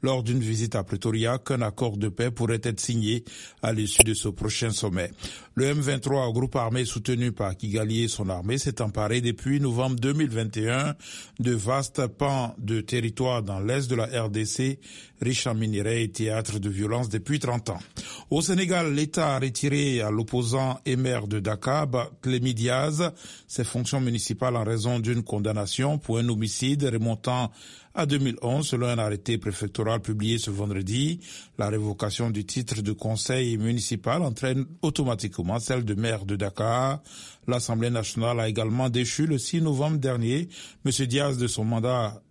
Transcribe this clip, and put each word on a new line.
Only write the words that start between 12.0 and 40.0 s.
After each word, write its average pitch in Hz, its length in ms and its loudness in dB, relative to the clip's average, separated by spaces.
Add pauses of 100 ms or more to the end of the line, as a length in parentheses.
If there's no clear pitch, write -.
pans 131 520 0
de 110 220 0
territoire 117 640 0
dans 98 180 -2
l'est 127 280 0
de 127 60 2
la 113 120 2
R 117 220 -2
D 107 160 0
C, 131 360 0 (400)
riche 120 260 2
en 120 80 2
minerais 110 500 2
et 104 60 -2
théâtre 110 480 -2
de 101 100 0
violence 104 400 0
depuis 110 300 -2
trente 120 320 -2
ans. 90 100 -4 (500)
Au 147 100 4
Sénégal, 175 540 2
l'État 151 420 2
a - 20 2
retiré 135 640 2
à 107 100 0
l'opposant 123 720 0
et 127 120 2
maire 123 320 0
de 107 100 0
Dakar, 110 480 0
Barthélémy 127 680 0
Diaz, 143 580 2 (340)
ses - 160 -4
fonctions 123 380 0
municipales 120 560 0
en 113 80 2
raison 113 340 0
d'une 117 240 0
condamnation 107 760 0
pour 117 200 -2
un 117 100 2
homicide 120 540 0 (100)
remontant 113 600 0 (420)
à 165 120 2
deux 143 120 4
mille 131 220 2
onze, 123 280 0
selon 123 180 0
un 120 120 0
arrêté 107 380 0
préfectoral 107 640 -2
publié 110 380 0
ce 110 120 -4
vendredi. 104 680 -2 (380)
La 104 100 2
révocation 107 600 0
du 104 160 -2
titre 110 340 -4
de 104 120 0
conseil 113 640 0
municipal 117 640 0
entraîne 131 420 0 (160)
automatiquement 117 800 0
celle 123 260 0
de 104 100 0
maire 107 300 0
de 98 120 -2
Dakar. 117 680 0 (440)
L'Assemblée 120 440 0
nationale 117 500 0
a 113 80 2
également 113 400 0
déchu 123 380 0
le 151 100 2
six 165 240 0
novembre 151 380 2
dernier 131 500 0 (380)